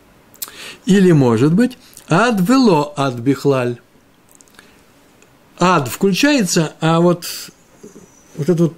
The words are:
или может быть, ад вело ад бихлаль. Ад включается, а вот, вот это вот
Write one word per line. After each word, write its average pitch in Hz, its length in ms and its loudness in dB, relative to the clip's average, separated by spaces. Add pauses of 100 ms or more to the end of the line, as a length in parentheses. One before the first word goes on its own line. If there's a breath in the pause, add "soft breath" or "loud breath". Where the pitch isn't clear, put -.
(880 loud breath)
или 185 260 4
может 131 400 2
быть, 247 240 0 (320 loud breath)
ад 208 320 0
вело 190 560 2
ад 139 200 -4
бихлаль. 123 600 -2 (1800 soft breath)
Ад 170 300 0
включается, 190 920 -2
а 165 200 0
вот, 175 240 0 (1120)
вот 147 120 -4
это 175 160 2
вот 156 140 0